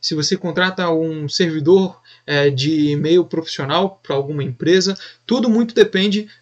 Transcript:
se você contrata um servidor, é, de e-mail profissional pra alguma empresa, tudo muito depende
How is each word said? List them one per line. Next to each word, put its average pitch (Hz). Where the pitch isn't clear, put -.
se -
você 151
contrata 180
um 160
servidor, 175
é, 143
de 147
e-mail 156
profissional 160
pra 143
alguma 143
empresa, 175
tudo 254
muito 226
depende 208